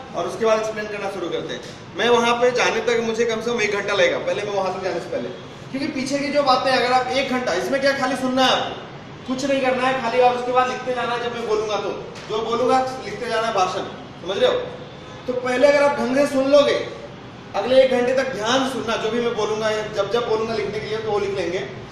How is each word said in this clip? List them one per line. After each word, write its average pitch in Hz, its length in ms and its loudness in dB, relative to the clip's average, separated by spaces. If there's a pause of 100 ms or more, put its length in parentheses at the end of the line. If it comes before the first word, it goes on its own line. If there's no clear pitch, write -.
(160)
और 175 120 -2
उसके 220 180 -4
बाद 220 140 4
एक्सप्लेन 214 280 -4
करना 196 240 -6
शुरू 175 180 -6
करते 147 240 -6
हैं। 117 80 -8 (360)
मैं 214 120 2
वहाँ 233 240 4
पे 240 180 4
जाने 208 300 2
तक 226 220 2
मुझे 226 220 0
कम 220 160 0
से 240 100 -2
कम 226 100 0
एक 208 120 2
घंटा 202 200 -2
लगेगा, 180 260 4
पहले 190 240 -2
मैं 208 100 -4
वहाँ 190 200 0
तक 190 100 -6
जाने 170 160 -2
से - 100 -8
पहले, 123 200 -4 (420)
क्योंकि 277 180 -4
पीछे 269 300 -2
की 277 140 -2
जो 285 100 4
बातें 262 280 4
अगर 247 200 2
आप 254 220 4
एक 269 160 0
घंटा, 233 240 0
इसमें 262 280 0
क्या 277 160 4
खाली 269 180 0
सुनना 254 300 2
है 220 100 4
आपको, - 240 -4 (480)
कुछ 254 180 -4
नहीं 269 160 2
करना 254 260 2
है, 254 140 0
खाली 233 200 2
आप 247 140 6
उसके 247 160 -2
बाद 254 180 4
लिखते 254 240 -4
जाना 240 220 -2
है। 233 80 -4
जब 233 120 -4
मैं 226 120 -6
बोलूँगा 214 300 0
तो 196 140 -4 (380)
जो 220 160 -2
बोलूँगा 254 340 2 (260)
लिखते 240 240 -8
जाना 226 180 0
है 226 60 -2
भाषण, 196 380 0 (300)
समझ 180 160 -6
रहे 247 140 4
हो? - 60 2 (720)
तो 254 140 -2
पहले 254 260 4
अगर 285 160 6
आप 269 140 4
ढंग 240 200 0
से 285 100 4
सुन 269 240 2
लोगे, 277 280 6 (760)
अगले 254 280 6
एक 254 80 4
घंटे 247 220 2
तक 262 200 0
ध्यान 240 340 2
से 226 60 -6
सुनना, 220 220 -2
जो 220 140 -2
भी 240 120 0
मैं 233 140 0
बोलूँगा, 220 360 0 (240)
जब 196 160 -2
जब 240 180 2
बोलूँगा 220 260 0
लिखने 208 240 -4
के - 80 -6
लिए 214 100 -2
तो 214 140 -4
वो 202 80 0
लिख 196 160 -2
लेंगे, 180 280 -2 (280)